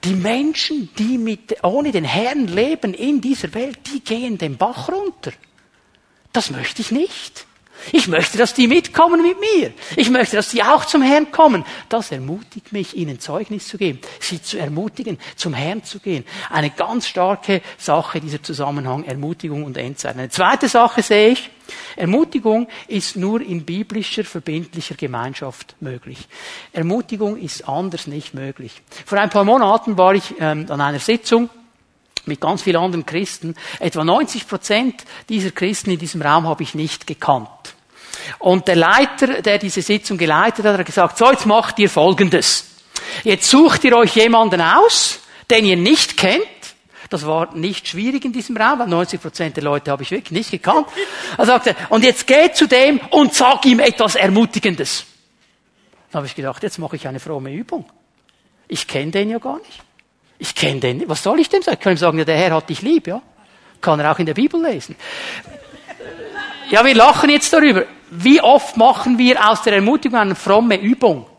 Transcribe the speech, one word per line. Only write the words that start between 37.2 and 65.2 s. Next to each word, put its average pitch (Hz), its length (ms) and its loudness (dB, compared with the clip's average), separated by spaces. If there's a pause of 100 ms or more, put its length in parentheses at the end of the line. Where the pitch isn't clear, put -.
Und 185 280 2
der 180 80 2
Leiter, 247 640 2
der 208 160 2
diese 196 240 -4
Sitzung 208 360 -2
geleitet 175 480 2
hat, 202 120 4
hat 175 80 -2
gesagt, 175 320 0
so, 240 140 6
jetzt - 140 0
macht 220 340 2
ihr 202 100 4
Folgendes. 175 760 2 (580)
Jetzt 196 260 0
sucht 285 360 6
ihr 240 100 6
euch 233 220 4
jemanden 220 420 4
aus, 262 600 2 (300)
den 226 140 4
ihr 185 140 4
nicht 202 400 2
kennt. 233 260 2 (640)
Das 147 160 -6
war 160 300 -2
nicht 175 320 -6
schwierig 247 380 -4
in 247 80 -4
diesem 240 240 -8
Raum, 240 220 2
weil 240 80 -2
neunzig 175 340 -2
Prozent 156 340 -8
der 151 80 -6
Leute 143 280 -2
habe 139 120 -4
ich - 80 -8
wirklich 214 200 -8
nicht 175 200 -6
gekannt. 247 360 0 (500)
Er - 80 -8
sagte, 240 280 2 (140)
und 220 160 4
jetzt - 240 2
geht 311 300 6
zu 302 100 6
dem 269 320 4 (120)
und 294 220 4
sag 269 320 4
ihm 247 140 6
etwas 233 360 2
Ermutigendes. 196 880 0 (1080)
Dann 160 80 -6
habe 139 80 -10
ich - 80 -14
gedacht, 135 280 -8
jetzt - 160 -8
mache 156 180 -10
ich - 100 -12
eine 131 140 -10
fromme 139 320 -10
Übung. 220 320 -10 (840)
Ich - 200 -8
kenne 143 240 -6
den 202 180 0
ja 233 80 -4
gar 269 220 -8
nicht. - 240 -20 (560)
Ich - 140 -10
kenne 139 280 -4
den 127 160 -2
nicht. 330 120 -6
Was 156 140 -4
soll 262 160 0
ich 320 80 4
dem 392 140 0
sagen? 311 160 -2
Ich - 60 -16
kann 190 100 2
ihm 170 40 0
sagen, 160 220 2
ja, 156 60 0
der 156 120 0
Herr 170 180 2
hat 156 140 -4
dich - 120 -6
lieb, 302 260 0
ja. 196 140 -8 (580)
Kann 151 220 2
er 147 100 2
auch - 80 0
in 175 60 0
der 156 80 -4
Bibel 277 280 0
lesen. 240 340 -4 (1700)